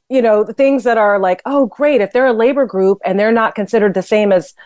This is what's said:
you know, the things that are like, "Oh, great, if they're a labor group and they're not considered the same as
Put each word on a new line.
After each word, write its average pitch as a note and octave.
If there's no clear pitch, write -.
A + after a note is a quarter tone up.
you C4
know, G#3+
the A3
things C4+
that A#3
are G3+
like, F#3
"Oh, C#4
great, C4+
if -
they're B3+
a B3+
labor B3
group F#3+
and F#3+
they're G#3+
not A3+
considered G3+
the F#3
same G#3+
as F3+